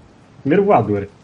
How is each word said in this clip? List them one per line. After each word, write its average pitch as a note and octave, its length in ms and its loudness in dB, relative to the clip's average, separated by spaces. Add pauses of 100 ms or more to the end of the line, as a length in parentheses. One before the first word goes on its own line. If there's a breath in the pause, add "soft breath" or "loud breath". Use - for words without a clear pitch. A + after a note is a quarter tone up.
(400)
Primeiro F3+ 240 0
voadora. G#2 420 0 (180)